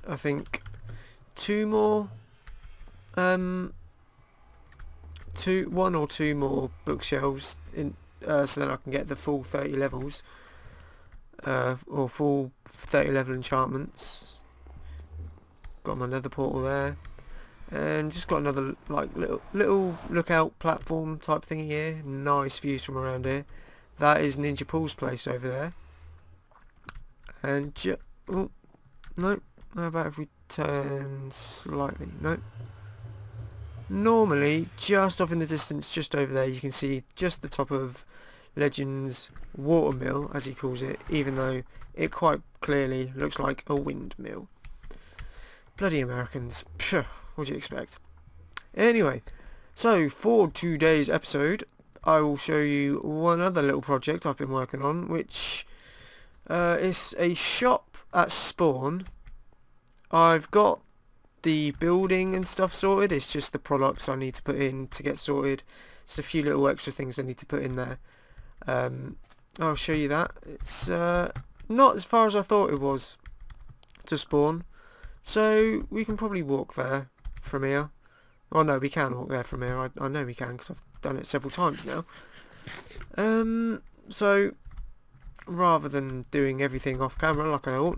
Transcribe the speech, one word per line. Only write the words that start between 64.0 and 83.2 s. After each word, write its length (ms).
I 80
need 200
to 60
put 140
in 320
to 160
get 140
sorted. 440
Just 120
a 40
few 180
little 280
extra 240
things 260
I 40
need 160
to 60
put 160
in 140
there. 240
Um, 520
I'll 160
show 160
you 160
that. 240
It's, 440
uh, 440
not 280
as 100
far 220
as 80
I 60
thought 300
it 80
was 380
to 120
spawn, 460
so 640
we 160
can 100
probably 260
walk 340
there 340
from 220
here. 260
Oh 100
no, 160
we 100
can 280
walk 100
there 160
from 180
here. 160
I, 120
I 80
know 160
we 100
can 240
'cause 140
I've 300
done 160
it 100
several 240
times 340
now. 200
Um, 640